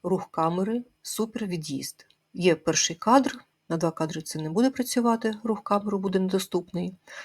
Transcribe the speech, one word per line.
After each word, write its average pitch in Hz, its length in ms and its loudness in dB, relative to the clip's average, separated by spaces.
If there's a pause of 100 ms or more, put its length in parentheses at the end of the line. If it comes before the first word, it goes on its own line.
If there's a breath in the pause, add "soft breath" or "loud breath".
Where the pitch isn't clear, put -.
рух 185 280 -2
камери 190 520 0 (180)
супервід'їзд. 180 1040 -6 (280)
Є 175 220 4
перший 165 400 0
кадр, 247 440 4 (300)
на 165 80 -2
два 165 140 0
кадри 160 300 -4
це - 180 -8
не 156 100 -6
буде 233 200 4
працювати, 233 640 0 (100)
рух 220 200 -2
камери 202 340 0
буде 190 220 0
недоступний. 185 760 -2 (300 loud breath)